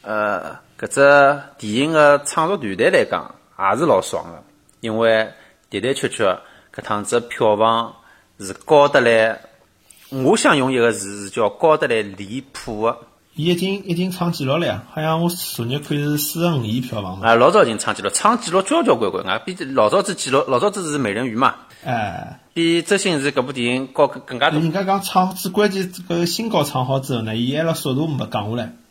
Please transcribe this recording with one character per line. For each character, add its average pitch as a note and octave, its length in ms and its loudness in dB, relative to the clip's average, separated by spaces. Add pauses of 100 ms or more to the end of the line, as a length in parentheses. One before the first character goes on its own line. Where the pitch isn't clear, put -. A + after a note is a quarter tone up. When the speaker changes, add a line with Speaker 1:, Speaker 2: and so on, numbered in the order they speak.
Speaker 1:
呃， G#2 560 -4 (240)
搿 A2 80 -8
只 C#3+ 520 4 (180)
电 G#2+ 160 -6
影 C#3+ 180 0
的 D3 320 6
创 D#3+ 240 -2
作 G3 80 -2
团 A2 180 -6
队 A#2+ 160 2
来 D3 140 2
讲， F2 300 -6 (240)
也 G2 200 0
是 D#3 60 0
老 A2 160 4
爽 E2 320 -8
的， D#2 100 -18 (380)
因 A2 160 -4
为 A2 320 2 (400)
的 G2+ 120 -6
的 A#2 140 -2
确 - 140 -4
确， - 160 -4 (500)
搿 - 80 -14
趟 G#2 220 -4
子 A#2 160 0
票 A#2 360 0
房 A2+ 380 2 (460)
是 G2 120 -12
高 C#3+ 360 4
得 C#3+ 120 4
来， A2+ 400 4 (680)
我 C3+ 280 2
想 D#3 200 2
用 C3 160 0
一 C3 60 0
个 A#2 140 4
字 G2+ 300 -8
是 G2 80 -12
叫 A2 180 0
高 D3+ 280 4
得 D3+ 100 -2
来 A2+ 160 0
离 G2+ 380 -10 (120)
谱 G#2+ 340 -8
的。 B2 100 0 (400)
Speaker 2:
伊 D3+ 80 -4
已 F3 100 2
经， F#3+ 300 -4
已 F3+ 100 -4
经 F3+ 160 -2
创 F3 220 -4
纪 D3 120 -6
录 C3+ 120 0
了 E3+ 100 -2
呀！ G#2 160 -4 (100)
好 D#3+ 80 -8
像 D#3+ 220 0
我 F3 80 2
昨 F3 340 -8
日 B2+ 140 -4
看 D3 180 -6
是 D3 220 -2
四 D#3+ 220 -6
十 F3 120 2
五 B2+ 120 -2
亿 A2 160 -2
票 A2+ 200 -6
房 F#2 160 -8
嘛。 A2 120 0
Speaker 1:
啊， A#2 80 8
老 C3 160 8
早 G#3 100 8
已 C#3 40 6
经 A2+ 120 -4
创 G#2 160 -2
纪 - 80 -10
录， G2 80 -2
创 A#3 280 2
纪 - 120 -8
录 F#3 100 2
交 D#4 220 0
交 F#3+ 140 4
关 G#2+ 140 0
关 F#2 140 -6
啊！ F#2+ 140 -2
比 F#3 160 -8 (180)
老 A2+ 160 4
早 F#3 140 2
子 F#3+ 140 -6
纪 - 140 -8
录， B2 180 2
老 B2+ 100 2
早 G3 100 2
子 F#3+ 220 -4
是 D3 80 -2
《美 A2+ 140 -2
人 B2 160 -4
鱼》 A2 80 -6
嘛。 - 180 2 (300)
Speaker 2:
哎。 A2 560 -6 (120)
Speaker 1:
比 E3 300 0
周 G3+ 140 0
星 F3+ 240 0
驰 C#3+ 100 -2
搿 C#3 120 -2
部 C3+ 100 -6
电 B2 240 -2
影 C3 100 -6
高 C#3 220 2
更 B2+ 300 -10
加 C#3+ 120 2
多。 D3+ 80 0
Speaker 2:
人 D#3+ 140 0
家 G3 100 -2
讲 G3 180 0
创， F#3 360 0
最 F#3+ 160 -6
关 G#3 180 2
键 F#3+ 220 -4
这 - 100 -16
个 E3+ 240 -2
新 A3+ 240 -4
高 E3+ 140 0
创 C3 200 -2
好 C3+ 140 -2
之 C3 160 -6
后 A2+ 80 -4
呢， A2 140 -6
伊 B2 200 -2
还 D#3+ 60 -2
辣 E3 100 0
速 C#3+ 220 -4
度 D3+ 140 -2
没 B2 180 -4
降 G#2 240 -4
下 A#2 60 -4
来 A#2 160 -8 (180)